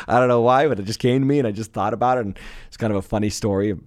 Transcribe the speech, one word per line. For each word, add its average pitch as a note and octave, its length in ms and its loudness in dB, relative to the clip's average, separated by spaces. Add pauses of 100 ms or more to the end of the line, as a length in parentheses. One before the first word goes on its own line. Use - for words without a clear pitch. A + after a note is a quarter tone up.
I A#2+ 120 2
don't B2+ 80 4
know B2 140 4
why, B2+ 260 4
but A#2 120 -2
it G2+ 40 -6
just G#2+ 160 -6
came B2+ 220 2
to C3+ 40 0
me C#3 120 2
and C3 100 0
I G#2+ 40 -2
just G#2 200 -8
thought G#2+ 220 -2
about B2 240 0
it. A#2 80 -2
And G2 140 -8 (280)
it's - 100 -20
kind A2 140 -2
of G2+ 60 0
a F#2+ 40 -2
funny G#2+ 280 -2
story G2+ 400 -2
of F#2 180 -4